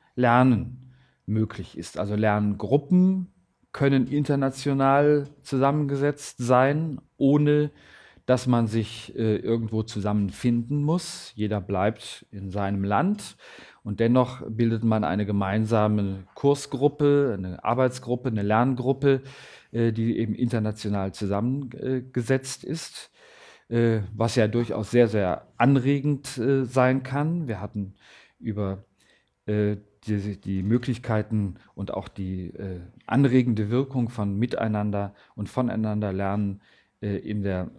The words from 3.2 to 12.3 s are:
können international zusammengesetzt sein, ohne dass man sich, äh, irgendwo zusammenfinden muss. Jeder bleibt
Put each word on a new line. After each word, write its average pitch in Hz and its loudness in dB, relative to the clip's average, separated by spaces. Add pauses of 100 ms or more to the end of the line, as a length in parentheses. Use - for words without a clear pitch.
können 139 2
international 139 0 (140)
zusammengesetzt 139 -2
sein, 135 2 (160)
ohne 147 4 (540)
dass 127 2
man 117 4
sich, - -4
äh, 110 2
irgendwo 110 -2
zusammenfinden 117 -2
muss. - -4
Jeder 104 -2
bleibt 98 -2